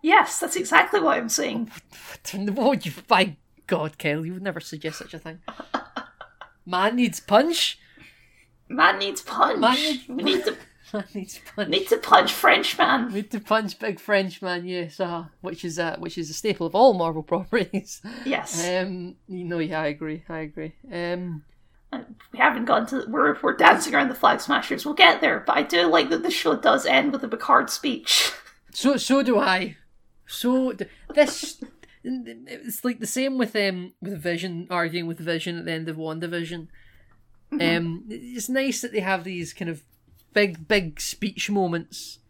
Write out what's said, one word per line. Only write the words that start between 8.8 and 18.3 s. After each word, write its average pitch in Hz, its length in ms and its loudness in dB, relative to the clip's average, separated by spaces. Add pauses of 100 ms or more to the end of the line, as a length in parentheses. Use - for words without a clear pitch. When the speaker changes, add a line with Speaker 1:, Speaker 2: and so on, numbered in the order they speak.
Speaker 1:
needs - 220 -4
punch. - 380 0
Speaker 2:
Man 240 160 6
needs 294 340 -2
Speaker 1:
We 262 140 -6
need 381 220 2
to - 160 -4
Speaker 2:
<laughs> - 320 -20
Man 202 100 -6 (100)
needs 202 260 -10 (160)
punch. 202 140 -4
Speaker 1:
need 392 200 -2
to 453 80 4
punch - 340 4
French - 460 2
man. 254 360 2
Speaker 2:
Need 208 180 -6
to 214 80 -4
punch 214 400 -2
big 208 200 -6
French 196 420 0
man, 175 240 -6
yes, 180 340 -8
uh-huh. 170 240 -4 (180)
Which 170 240 -10
is 165 140 -6
a, 165 200 -2
which 170 180 -10
is 160 120 -6
a 160 40 -10
staple 190 340 -2
of 156 80 -4
all 233 180 8
Marvel 165 300 -2
<laughs> - 100 -2
properties. 190 680 -2 (240)
Speaker 1:
Yes. 175 400 -4